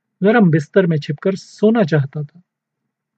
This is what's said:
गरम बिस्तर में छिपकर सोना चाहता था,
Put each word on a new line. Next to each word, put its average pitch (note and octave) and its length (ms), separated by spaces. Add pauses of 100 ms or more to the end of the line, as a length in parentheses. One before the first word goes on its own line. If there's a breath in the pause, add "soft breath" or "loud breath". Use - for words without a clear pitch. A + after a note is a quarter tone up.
(240)
गरम G#3+ 260
बिस्तर D#3+ 360
में E3 120
छिपकर D#3 380
सोना A3 480
चाहता D3+ 400
था, D#3+ 180 (760)